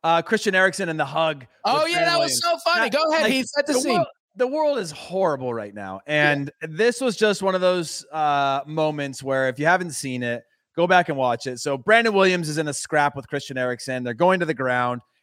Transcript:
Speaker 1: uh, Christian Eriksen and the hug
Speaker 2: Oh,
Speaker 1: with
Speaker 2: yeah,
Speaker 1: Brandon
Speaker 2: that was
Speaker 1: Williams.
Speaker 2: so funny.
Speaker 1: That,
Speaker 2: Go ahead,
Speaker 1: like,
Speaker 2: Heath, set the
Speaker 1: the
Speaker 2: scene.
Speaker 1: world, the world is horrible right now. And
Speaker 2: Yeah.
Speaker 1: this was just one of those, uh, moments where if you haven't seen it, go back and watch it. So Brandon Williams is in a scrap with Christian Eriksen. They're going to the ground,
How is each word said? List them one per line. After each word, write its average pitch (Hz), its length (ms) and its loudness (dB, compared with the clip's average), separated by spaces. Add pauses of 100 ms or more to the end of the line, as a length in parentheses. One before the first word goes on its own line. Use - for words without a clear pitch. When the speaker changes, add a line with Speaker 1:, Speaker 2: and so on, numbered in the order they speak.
Speaker 1:
uh, 165 180 2
Christian 208 320 -2
Eriksen 185 340 2
and 156 120 -4
the 143 40 0
hug 151 420 -2 (180)
Speaker 2:
Oh, 277 180 2
Speaker 1:
with 330 80 0
Speaker 2:
yeah, 349 80 0
Speaker 1:
Brandon 339 160 2
Speaker 2:
that 339 60 2
was - 240 0
Speaker 1:
Williams. 339 200 -2
Speaker 2:
so 330 60 2
funny. 247 200 0
Speaker 1:
That, - 20 -2
Speaker 2:
Go 311 180 0
ahead, 320 140 2
Speaker 1:
like, 233 80 2
Speaker 2:
Heath, 262 140 0
set 285 200 -2
the 294 60 -2
Speaker 1:
the 254 80 2
Speaker 2:
scene. 269 140 0
Speaker 1:
world, - 120 2 (300)
the 247 100 2
world 285 320 0
is 175 140 -6
horrible 147 640 -2
right 104 200 -8
now. 98 320 -8
And 147 440 2 (100)
Speaker 2:
Yeah. 160 100 -8
Speaker 1:
this 220 300 0
was 247 160 -2
just 208 260 2
one 190 120 0
of 185 60 0
those, 180 520 0
uh, 143 540 2
moments 151 560 -4
where 131 260 0
if 123 100 -4
you 147 80 0
haven't 175 260 2
seen 127 300 -6
it, 120 220 -4 (320)
go 170 100 2
back 175 220 4
and 143 80 -2
watch 123 300 0
it. 127 120 -8
So 139 200 -4
Brandon 220 340 4
Williams 185 360 4
is 151 100 -4
in 151 100 -2
a 139 60 -4
scrap 147 420 0
with 135 120 -10
Christian 139 280 -6
Eriksen. 127 480 -4
They're 120 100 -4
going 180 260 4
to 170 60 0
the 156 80 -2
ground, 123 460 0 (220)